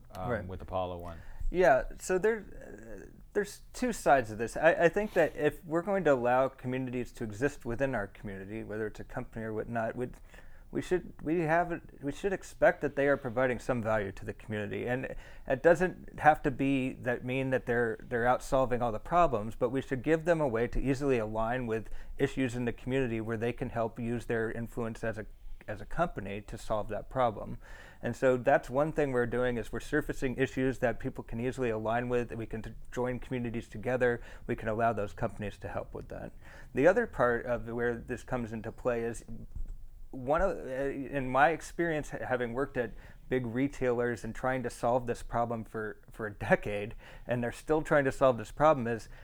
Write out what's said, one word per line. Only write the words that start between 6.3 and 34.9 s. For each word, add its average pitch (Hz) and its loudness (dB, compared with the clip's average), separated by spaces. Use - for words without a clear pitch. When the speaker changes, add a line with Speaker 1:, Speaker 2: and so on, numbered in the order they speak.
Speaker 2:
communities 127 -4
to - -8
exist 110 -2
within 127 0
our 101 -2
community, 101 -10
whether 107 -4
it's 101 -8
a 107 -10
company 120 -8
or 110 -4
whatnot, 113 -2
we, 123 -4
we 139 -2
should, - 0
we 165 0
have, 165 2
we 139 -4
should 190 -2
expect - 2
that 147 -2
they 139 4
are 139 4
providing 123 0
some 123 -2
value 104 0
to - -10
the 98 -6
community. 104 -4
And 127 -2
it 135 0
doesn't 165 4
have 151 6
to 147 2
be 135 0
that, 120 -2
mean 131 -2
that 127 0
they're, 117 2
they're 120 2
out - 4
solving 123 2
all 120 2
the 107 -2
problems, 127 4
but 127 2
we 131 0
should 123 -2
give 156 2
them 165 4
a 147 2
way 113 2
to 120 0
easily 135 2
align 113 0
with 110 -2
issues 135 0
in 123 -2
the 120 0
community 127 0
where 110 -2
they 117 0
can 123 -6
help 113 -2
use 117 -2
their 113 0
influence 117 -6
as 110 -2
a, 104 -8
as 101 -6
a 107 -12
company 107 -2
to - -10
solve 107 -2
that 104 -6
problem. 117 0
And 120 -2
so 131 4
that's 139 4
one 147 2
thing 147 2
we're 123 2
doing, 120 0
is 110 -4
we're 117 -4
surfacing 143 0
issues 131 2
that 117 0
people 127 -6
can 113 -6
easily 123 0
align 110 0
with. 123 0
We 113 -6
can 110 -6
t-, 113 -8
join 123 -2
communities 120 -4
together. 120 0
We 117 -2
can 110 -4
allow 113 4